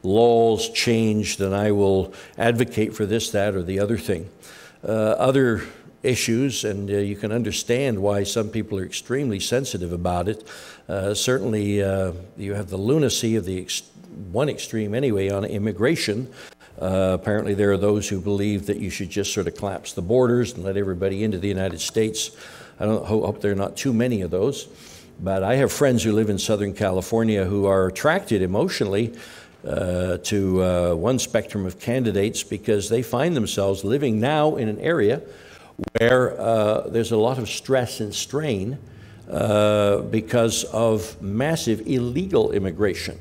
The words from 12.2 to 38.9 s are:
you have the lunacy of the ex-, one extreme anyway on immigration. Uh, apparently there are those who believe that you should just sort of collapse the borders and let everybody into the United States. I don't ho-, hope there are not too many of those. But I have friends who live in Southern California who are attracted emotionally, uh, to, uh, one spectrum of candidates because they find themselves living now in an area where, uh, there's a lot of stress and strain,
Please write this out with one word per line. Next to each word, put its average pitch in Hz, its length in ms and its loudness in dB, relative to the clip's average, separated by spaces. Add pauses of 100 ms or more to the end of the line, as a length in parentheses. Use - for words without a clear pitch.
you 101 180 -6
have 101 160 -6
the 95 60 -6
lunacy 113 580 2
of 101 120 0
the 92 140 -4
ex-, - 220 -8 (480)
one 131 180 0
extreme 107 460 -4
anyway 104 340 0
on 98 160 0
immigration. 110 840 0 (520)
Uh, 92 340 2
apparently 101 400 0
there 101 180 4
are 95 60 2
those 104 320 2
who 95 100 -2
believe 101 460 -2
that 107 100 -2
you 95 140 -6
should 90 200 -8
just 98 220 -2
sort 90 160 -2
of - 80 -6
collapse 98 360 -8
the 92 100 -6
borders 120 520 2
and 85 80 -10
let 98 140 -2
everybody 98 480 -2
into 98 140 0
the 98 100 -2
United 95 320 -2
States. - 500 -2 (480)
I - 60 -4
don't 107 200 0
ho-, 107 180 0
hope 101 180 -4
there 104 100 0
are 98 60 0
not 98 200 -4
too 135 160 0
many 113 280 2
of 87 100 -4
those. 101 380 0 (520)
But 95 220 -2
I 113 140 2
have 131 160 2
friends 123 320 2
who 110 80 2
live 107 180 2
in 95 80 0
Southern 101 360 0
California 101 720 0
who 98 200 2
are 95 200 6
attracted 131 560 0
emotionally, 113 680 0 (540)
uh, 90 520 -2
to, 95 440 2
uh, 87 320 2
one 120 240 2
spectrum 101 480 -2
of 90 140 -8
candidates 117 640 0
because 104 440 -2
they 117 140 2
find 147 320 0
themselves 98 480 0
living 117 380 0
now 151 340 2
in 113 140 -2
an 104 100 -4
area 139 420 2 (800)
where, 127 420 4
uh, 107 480 2
there's 113 220 0
a 113 60 2
lot 120 220 2
of 107 100 -6
stress - 520 -2
and 104 140 -4
strain, 131 640 -4 (520)